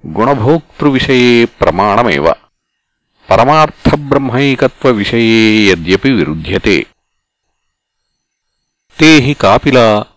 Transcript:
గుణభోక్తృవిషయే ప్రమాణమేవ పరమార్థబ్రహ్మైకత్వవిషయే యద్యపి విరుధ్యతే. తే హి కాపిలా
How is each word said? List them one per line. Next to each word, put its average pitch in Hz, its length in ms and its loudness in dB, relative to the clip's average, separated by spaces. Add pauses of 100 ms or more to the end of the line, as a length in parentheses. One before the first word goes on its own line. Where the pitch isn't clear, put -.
(180)
గుణభోక్తృవిషయే 127 1300 0
ప్రమాణమేవ 92 880 -2 (960)
పరమార్థబ్రహ్మైకత్వవిషయే 123 2500 0
యద్యపి 92 400 -2
విరుధ్యతే. 82 760 -4 (2250)
తే 156 180 4
హి 139 160 0
కాపిలా 113 720 0 (120)